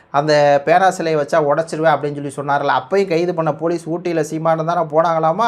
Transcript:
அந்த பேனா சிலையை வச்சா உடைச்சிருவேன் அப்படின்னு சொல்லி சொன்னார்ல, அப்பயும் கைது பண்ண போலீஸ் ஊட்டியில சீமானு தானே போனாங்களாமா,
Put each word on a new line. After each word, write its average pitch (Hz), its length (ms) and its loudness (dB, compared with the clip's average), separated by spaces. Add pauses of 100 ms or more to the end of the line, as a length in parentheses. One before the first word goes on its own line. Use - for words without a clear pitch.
(100)
அந்த 147 540 2
பேனா 185 260 4
சிலையை 165 300 -2
வச்சா 151 240 0
உடைச்சிருவேன் 156 500 0
அப்படின்னு 143 260 -4
சொல்லி 143 160 -10
சொன்னார்ல, 143 420 0
அப்பயும் 190 300 0
கைது 170 260 0
பண்ண 160 180 -2
போலீஸ் 165 360 -4
ஊட்டியில 170 420 -2
சீமானு 160 340 -2
தானே 170 260 -2
போனாங்களாமா, 165 580 2